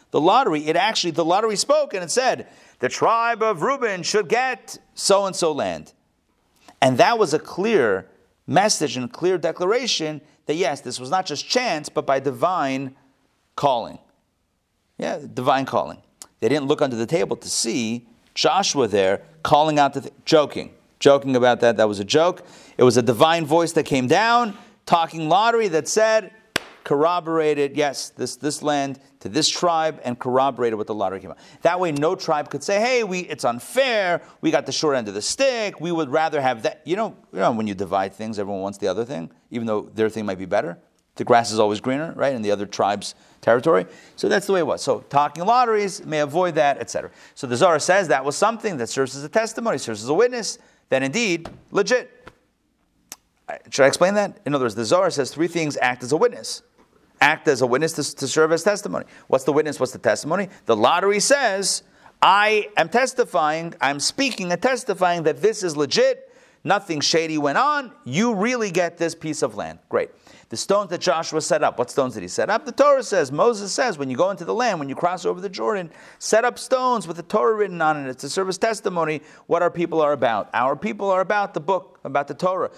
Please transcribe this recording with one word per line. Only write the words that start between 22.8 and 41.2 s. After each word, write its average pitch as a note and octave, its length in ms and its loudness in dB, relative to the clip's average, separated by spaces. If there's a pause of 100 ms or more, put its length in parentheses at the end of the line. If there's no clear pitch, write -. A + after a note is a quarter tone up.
was B2 140 8
a B2+ 60 6
divine D3+ 440 4
voice D#3+ 260 2
that D3+ 120 2
came C3 240 0
down, A3 500 2 (260)
talking D#3+ 440 0
lottery A3 400 2
that D#3 180 0
said, A3 460 2 (520)
corroborated, D3+ 920 0
yes, C#3+ 340 -2
this, - 260 -8
this D3 260 -6
land C#3 360 -2 (220)
to - 80 -12
this D3 200 0
tribe D#3+ 560 0
and B2 140 -6
corroborated B2 580 0
what G#2 100 -6
the A2 80 -6
lottery F#2+ 260 -4
came F2 100 -16
out. - 80 -16 (240)
That F3 160 2
way F3 140 0
no C#3+ 220 0
tribe D3 360 -4
could C#3 140 -8
say, G3+ 160 0
"Hey, A#3+ 240 0
we, F#3 160 -4
it's D3+ 240 -8
unfair, F#3+ 800 0 (180)
we D#3+ 100 0
got D3 160 0
the C3 60 -6
short C#3+ 240 0
end A2 120 -4
of F#2+ 60 -8
the G#2 80 -6
stick, A#3 580 -2
we F3 120 -4
would D#3+ 180 -2
rather D#3 300 0
have B2+ 220 0
that." - 220 -4
You E3+ 120 -2
know, G#3+ 200 -4 (160)
you - 60 -8
know, C#3 140 2
when A2 140 -2
you G2+ 80 -4
divide F#2+ 400 -2
things, A2 240 -8
everyone G2 240 -6
wants G2 160 -8
the G2+ 100 -2
other F#2+ 160 -2
thing, E2 260 -10 (200)
even A#2 160 -6
though G#2 280 -2
their A2 140 2
thing G#2+ 180 -4
might F#2+ 120 -4
be F#2+ 80 -8
better. A#2+ 320 -2 (380)
The A#2+ 80 -6